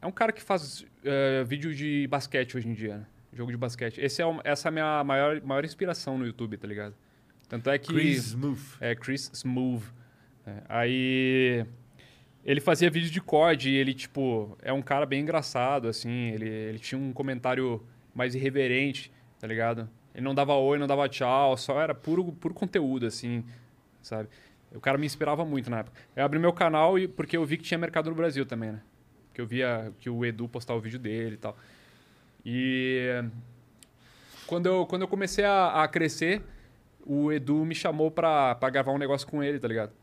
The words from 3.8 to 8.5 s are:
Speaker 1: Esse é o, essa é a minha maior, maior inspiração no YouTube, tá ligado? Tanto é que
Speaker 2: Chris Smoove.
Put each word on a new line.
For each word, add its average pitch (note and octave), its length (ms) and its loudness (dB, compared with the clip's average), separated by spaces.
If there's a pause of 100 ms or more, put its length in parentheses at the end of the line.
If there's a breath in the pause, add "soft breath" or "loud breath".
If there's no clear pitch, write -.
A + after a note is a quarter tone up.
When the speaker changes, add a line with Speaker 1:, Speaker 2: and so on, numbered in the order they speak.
Speaker 1:
Esse C3+ 220 0
é E3+ 40 2
o, E3 180 0
essa C#3+ 240 0
é - 20 2
a - 20 -4
minha D#3 320 0
maior, C#3 380 2
maior C3+ 240 -2
inspiração D#3+ 520 -4
no B2+ 80 -2
YouTube, A2+ 320 -6
tá G#2 100 -12
ligado? G#2 280 -8 (520 soft breath)
Tanto A#2 220 -4
é C#3 80 4
que C#3+ 160 -4
Speaker 2:
Chris D3 380 4
Smoove. C3 480 -6